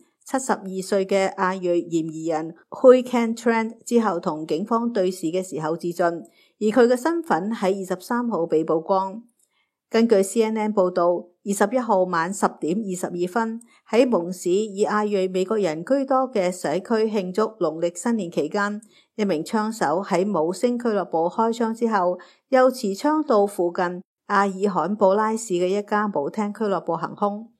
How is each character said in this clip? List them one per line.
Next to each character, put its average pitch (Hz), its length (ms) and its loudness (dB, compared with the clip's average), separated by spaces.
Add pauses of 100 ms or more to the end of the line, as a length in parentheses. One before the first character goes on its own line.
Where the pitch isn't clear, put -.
(240)
七 - 140 -2
十 262 140 0
二 - 120 -4 (180)
歲 190 220 0
嘅 190 300 0
亞 190 220 -2
裔 175 340 -2
嫌 160 160 0
疑 160 220 -8
人 160 260 -4 (160)
Hui 254 340 8
Can 233 300 0
Tran 226 400 -2 (100)
之 233 160 2
後 190 200 0
同 160 260 -4
警 160 180 -2
方 233 260 0
對 190 200 0
峙 170 220 -6
嘅 185 100 -2
時 180 180 -8
候 160 160 -2
自 175 120 -6
盡， 170 340 -2 (380)
而 208 100 -2
佢 233 160 6
嘅 247 100 4
身 320 240 -2
份 196 300 -2
喺 196 320 -2
二 - 20 -8 (120)
十 - 100 -12
三 240 240 -2
號 170 160 -2
被 160 160 2
曝 160 180 0
光。 190 440 -2 (680)
根 233 180 4
據 196 140 6
C 220 220 0
N 220 120 -2
N 214 160 -2
報 185 160 4
道， 175 380 0 (180)
二 196 80 -2
十 208 240 2
一 - 20 2
號 214 260 2
晚 175 280 0
十 202 160 0 (120)
點 175 180 -2
二 190 180 -4
十 180 120 -6
二 175 200 -4
分， 226 320 -4 (300)
喺 247 180 4
蒙 180 240 0
市 180 160 -6
以 202 380 0
亞 208 180 0
裔 196 220 0
美 185 180 0
國 214 140 -2
人 170 260 -2
居 269 220 0
多 262 240 2
嘅 180 220 0
社 160 220 -4
區 220 360 0
慶 185 220 -2
祝 214 100 0
農 165 380 -2
曆 170 140 0
新 233 220 -2
年 180 140 -4
期 151 180 -2
間， 208 320 -2 (360)
一 214 80 -2
名 170 180 0
槍 220 300 -2
手 170 300 0
喺 190 220 2
舞 175 280 0
星 240 260 -2
俱 240 100 -4
樂 202 160 0
部 165 240 0
開 226 240 0
槍 226 220 -2
之 226 140 -2
後， 180 280 0 (320)
又 254 220 6
持 202 240 -2
槍 302 320 0
到 208 180 4
附 175 300 -2
近 180 260 -2 (280)
阿 202 180 2
爾 190 260 0
罕 180 240 0
布 196 160 6
拉 220 240 2
市 202 180 -6
嘅 180 120 0
一 202 160 0
家 208 240 -2
舞 160 240 -2
廳 208 260 -4
俱 220 80 -4
樂 190 160 0
部 165 140 -4
行 165 220 -6
兇。 208 320 -4 (120)